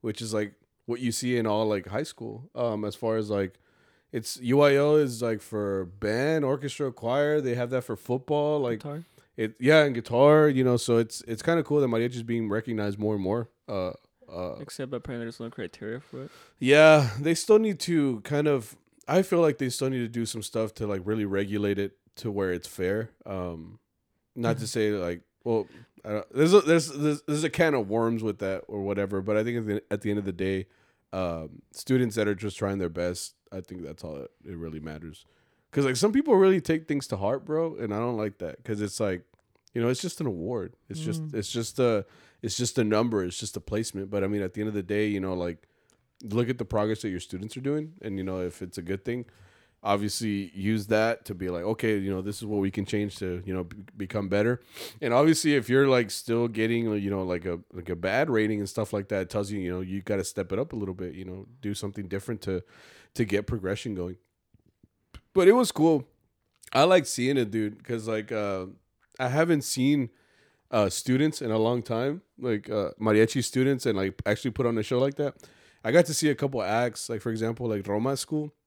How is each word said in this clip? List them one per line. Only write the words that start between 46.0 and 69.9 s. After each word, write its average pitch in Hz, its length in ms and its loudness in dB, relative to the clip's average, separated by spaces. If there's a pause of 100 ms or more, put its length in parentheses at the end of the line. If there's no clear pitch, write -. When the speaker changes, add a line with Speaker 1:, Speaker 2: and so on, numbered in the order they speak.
Speaker 1:
look 113 260 -2
at 123 80 -4
the 113 60 -4
progress 107 380 0
that 110 60 -4
your 90 120 -4
students 95 360 -10
are 127 60 -12
doing, 151 300 -4 (100)
and, 98 160 -6
you 92 60 -4
know, 92 160 -4
if 90 200 -6
it's 90 160 -12
a 95 60 -10
good 92 220 -6
thing, 120 200 -4 (580)
obviously 101 720 0
use 101 340 -2
that 110 360 2
to 104 100 -8
be 92 140 -6
like, 87 160 -4
"Okay, 110 340 0
you 98 140 -2
know, 92 80 -2
this 101 160 -6
is - 80 -12
what 104 160 -2
we 98 100 0
can 101 140 -2
change 104 320 -4
to, 90 300 -6
you 92 80 -4
know, 92 100 -4
b-, 85 120 -16 (200)
become 101 320 -6
better." 107 320 2 (400)
And 120 140 0
obviously, 151 400 6
if 120 160 0
you're, 139 180 6
like, 123 220 4
still 117 380 0
getting, 113 520 0
you 98 100 -2
know, 98 120 0
like, 90 240 -4
a, 87 140 -4 (120)
like, 87 160 -12
a 90 80 -2
bad 101 320 0
rating 107 320 2
and 98 80 -4
stuff - 240 -4
like 101 160 -4
that, 98 140 -2
it 90 80 -8
tells 101 200 -2
you, 104 100 -6
you 90 120 -4
know, 90 80 -4
you 95 220 -6
gotta 98 220 -2
step 95 280 -6
it 98 60 -2
up 147 140 -4
a 131 40 -8
little 98 180 -6
bit, 90 200 -10
you 92 100 -12
know, 92 220 -12 (160)
do 104 120 -4
something 101 340 -10
different 98 340 -6
to, 92 200 -4 (520)
to 123 100 2
get 101 220 0
progression 101 480 -4
going. 90 220 -6 (1160)
But 185 140 8
it 202 40 12
was 240 200 6
cool. 156 340 4 (680)
I 135 120 6
liked 180 220 6
seeing 127 300 0
it, 117 140 0
dude, 107 340 -4
'cause, 113 240 -6
like, 110 240 -4
uh, 101 340 -4 (520)
I 127 100 0
haven't 156 340 4
seen, 131 480 2 (600)